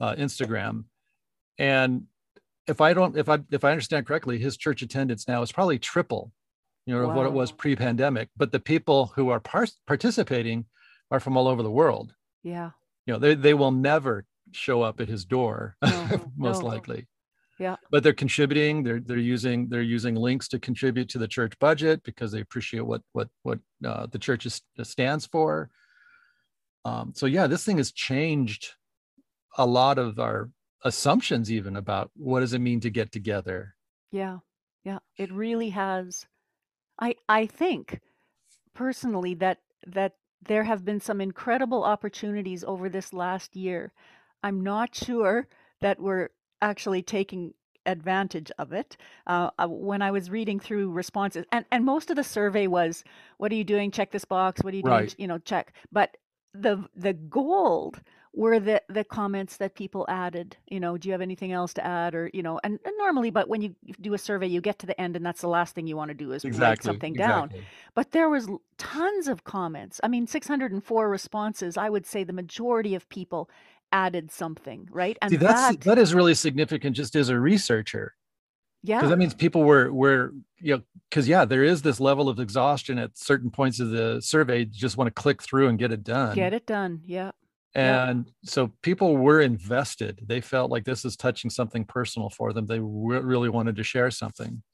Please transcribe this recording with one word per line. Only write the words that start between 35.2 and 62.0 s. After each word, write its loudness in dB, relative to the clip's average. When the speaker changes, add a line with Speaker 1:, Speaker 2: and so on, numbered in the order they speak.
Speaker 2:
really -4
has. -6
I, -4
I 4
think -4
personally -4
that, 0
that -4
there 0
have -2
been -2
some -4
incredible -2
opportunities -4
over -6
this -8
last -6
year. -6
I'm -4
not -4
sure 0
that 0
we're -2
actually -2
taking -6
advantage -4
of -10
it. -10
Uh, 0
uh, 0
when -4
I 0
was -4
reading -4
through -4
responses, -4
and, -2
and 2
most 0
of -2
the 0
survey 0
was, 0
"What -4
are -2
you -2
doing? 0
Check -4
this -6
box. 0
What -6
are -6
you -4
doing?" 4
Speaker 1:
Right. 2
Speaker 2:
You -8
know, -4
check. -4
But 0
the, 0
the -2
gold 0
were 4
the, 2
the -4
comments -6
that -6
people -8
added, -6
you -8
know, -4
"Do -8
you -2
have -2
anything -8
else -4
to -6
add?" -2